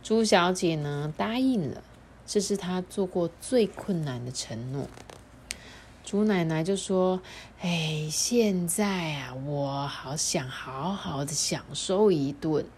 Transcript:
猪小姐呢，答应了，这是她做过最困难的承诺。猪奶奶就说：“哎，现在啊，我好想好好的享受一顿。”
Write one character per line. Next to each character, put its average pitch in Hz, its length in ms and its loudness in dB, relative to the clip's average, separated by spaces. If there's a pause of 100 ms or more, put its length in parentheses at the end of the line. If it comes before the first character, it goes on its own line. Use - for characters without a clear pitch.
猪 226 220 4
小 185 280 6
姐 180 240 2
呢， 147 400 -2
答 220 220 -2
应 254 340 2
了， - 120 -10 (420)
这 - 160 0
是 202 160 0
她 180 240 -2
做 190 240 -2
过 175 240 0 (100)
最 233 280 4
困 175 360 -2
难 123 220 -4
的 127 60 -8
承 123 420 -8
诺。 139 140 -4 (1160)
猪 208 220 2
奶 190 180 4
奶 160 200 0
就 190 120 2
说 185 460 2 (400)
：“哎， 160 500 -2
现 202 560 2
在 180 460 0
啊， 131 200 -8
我 139 540 -2
好 139 300 -8
想 139 320 -2
好 139 420 -6
好 165 320 -4
的 143 80 -4
享 - 320 -2 (100)
受 196 380 4
一 143 220 2
顿。” 151 320 0 (120)